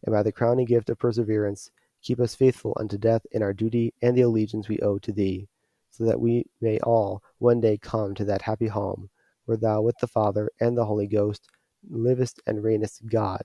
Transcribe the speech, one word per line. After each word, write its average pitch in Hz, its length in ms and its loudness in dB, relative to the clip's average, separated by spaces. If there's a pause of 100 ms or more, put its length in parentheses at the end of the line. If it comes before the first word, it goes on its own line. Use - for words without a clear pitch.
and 110 100 -2
by 104 100 2
the 104 80 0
crowning 123 340 0
gift 117 240 2
of 117 80 -2
perseverance, 107 720 -2 (300)
keep 120 180 -4
us 123 160 -2
faithful 127 440 2
unto 104 180 -6
death 113 340 2
in 110 100 -2
our 98 120 0
duty 113 480 0
and 123 160 2
the 123 40 6
allegiance 110 460 2
we 107 120 -2
owe 101 180 0
to - 140 -8
thee, 95 360 -2 (440)
so - 120 -6
that 113 160 2
we 117 260 0 (140)
may 110 200 0
all 101 440 2 (140)
one 120 240 4
day 110 160 4
come 104 380 -4
to 104 100 -4
that 101 160 -2
happy 110 260 -2
home, 98 420 -6 (360)
where 113 120 -2
thou 107 240 0
with 117 180 0
the 123 80 -2
Father 104 420 0 (100)
and 120 180 0
the 117 80 2
Holy 104 220 -2
Ghost 104 400 -2 (420)
livest 123 560 -2
and 107 180 -2
reignest 110 460 -2
God 101 360 -2